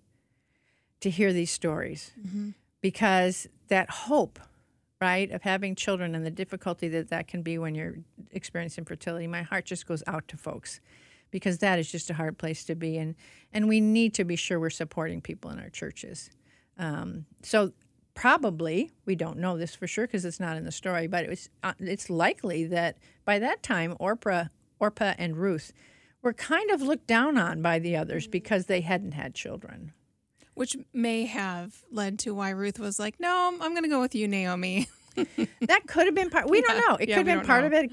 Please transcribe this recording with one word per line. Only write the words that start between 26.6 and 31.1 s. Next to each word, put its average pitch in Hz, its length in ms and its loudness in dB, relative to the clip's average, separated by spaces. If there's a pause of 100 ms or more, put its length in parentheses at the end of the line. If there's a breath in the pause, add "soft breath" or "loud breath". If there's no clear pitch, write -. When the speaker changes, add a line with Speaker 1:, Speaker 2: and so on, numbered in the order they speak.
Speaker 1:
of 320 120 2
looked 277 240 0
down 262 320 4
on 170 240 0
by 165 160 4
the 170 180 -2
others 156 300 -2
Speaker 2:
Mm. - 60 -16
Speaker 1:
because 185 340 0
they 185 140 2
hadn't 180 320 -2
had 143 220 -8
children. - 580 -12 (640 soft breath)
Speaker 2:
Which 254 220 -4 (160)
may 233 340 0